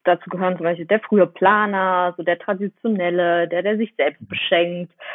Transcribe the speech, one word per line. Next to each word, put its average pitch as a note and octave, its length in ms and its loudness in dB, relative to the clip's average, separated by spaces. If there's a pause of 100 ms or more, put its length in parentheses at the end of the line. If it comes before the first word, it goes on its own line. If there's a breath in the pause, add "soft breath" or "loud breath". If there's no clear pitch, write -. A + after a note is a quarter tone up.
dazu F3 240 0
gehören F#3 260 -2
zum E3 80 -8
Beispiel E3+ 220 -2
der G#3+ 160 0
frühe G3 260 4
Planer, F#3+ 880 2
so E3+ 80 -10
der E3+ 160 0
Traditionelle, F3+ 1120 -2
der, E3+ 120 -2
der G#3 140 0
sich A3 220 -4
selbst - 320 -2
beschenkt. F3 640 -2 (220 loud breath)